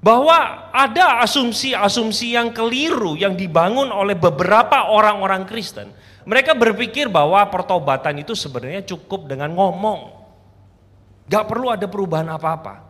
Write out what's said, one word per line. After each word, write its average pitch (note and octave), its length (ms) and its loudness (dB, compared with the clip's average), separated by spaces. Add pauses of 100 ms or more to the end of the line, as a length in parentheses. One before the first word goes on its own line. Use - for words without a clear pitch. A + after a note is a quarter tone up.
Bahwa C#4 720 4
ada C4 480 4
asumsi-asumsi A#3 1120 -2
yang A#3 160 0
keliru A#3 640 -2
yang F#3 240 -2
dibangun F#3+ 480 2
oleh G3+ 320 -2
beberapa F#3 720 4
orang-orang G3 560 2
Kristen. E3 480 -12 (320)
Mereka C4 320 2
berpikir A#3 480 0
bahwa E3+ 400 4
pertobatan D3+ 720 -2
itu A3 160 -10
sebenarnya C#3 480 -10
cukup F3+ 480 -12
dengan D3 240 -6
ngomong. F#3 560 -2 (1120)
Gak G#3+ 220 -2
perlu A#3+ 240 -4
ada G3+ 160 -4
perubahan E3+ 480 -4
apa-apa. D#3 540 -8